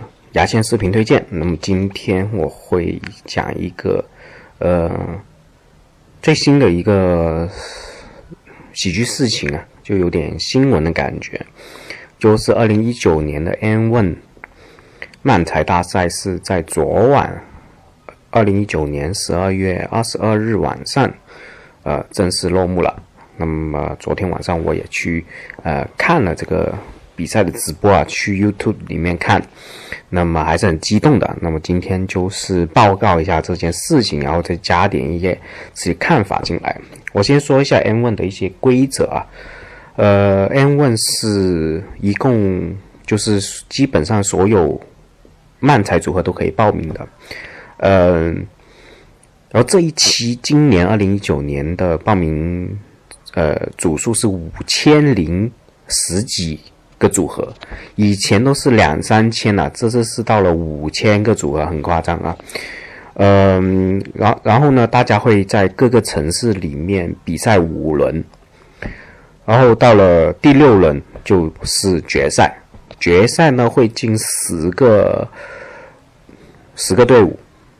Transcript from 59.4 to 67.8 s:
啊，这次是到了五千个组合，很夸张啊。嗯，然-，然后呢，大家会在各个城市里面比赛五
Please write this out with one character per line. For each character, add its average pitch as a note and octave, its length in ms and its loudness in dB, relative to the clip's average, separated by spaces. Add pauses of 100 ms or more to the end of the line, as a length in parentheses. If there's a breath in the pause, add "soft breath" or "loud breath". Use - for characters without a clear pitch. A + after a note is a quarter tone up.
啊， D2 140 -2
这 A#2+ 160 -4
次 A#2 160 0
是 A2+ 180 -6
到 G#2+ 200 2
了 F2+ 100 4
五 D#2 380 -4
千 G#2 320 0
个 G#2+ 120 2
组 D2 180 -2
合， D2+ 120 -2
很 D#2+ 160 -6
夸 E2+ 180 -2
张 E2 200 -2
啊。 E2 180 -6 (800 loud breath)
嗯， F#2+ 880 4 (100)
然-， - 320 0
然 A2+ 160 4
后 D3 100 4
呢， B2 160 4
大 B2 160 2
家 A2+ 160 2
会 G#2 260 4
在 G2 240 2
各 A#2+ 200 2
个 A#2 140 4
城 D#2 280 -4
市 A2+ 220 -2
里 E2+ 220 -6
面 F2 400 -4 (100)
比 E2 140 -6
赛 A2 200 2
五 D#2 360 -2